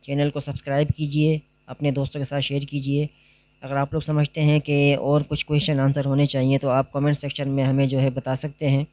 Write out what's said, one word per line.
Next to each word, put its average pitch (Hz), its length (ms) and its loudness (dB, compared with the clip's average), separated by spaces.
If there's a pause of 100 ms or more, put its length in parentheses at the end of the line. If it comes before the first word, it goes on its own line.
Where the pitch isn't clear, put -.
चैनल 143 240 0
को 147 100 -6
सब्सक्राइब 143 520 -2
कीजिए, 151 500 0 (260)
अपने 143 240 -4
दोस्तों 139 280 -4
के 135 60 -4
साथ 143 160 -4
शेयर 143 240 -4
कीजिए। 143 420 -2 (560)
अगर 135 120 -6
आप 139 180 -2
लोग 156 100 -2
समझते 151 380 0
हैं 151 200 4
कि 143 340 2
और 147 300 2
कुछ - 180 -6
question 147 360 0
answer 135 260 2
होने 139 220 2
चाहिए 135 300 2
तो 139 140 -2
आप 131 220 0
comment 143 240 0
section 139 320 -6
में 135 140 0
हमें 135 240 2
जो 131 120 0
है 135 120 2
बता 131 260 -4
सकते 151 300 -6
हैं। 139 240 2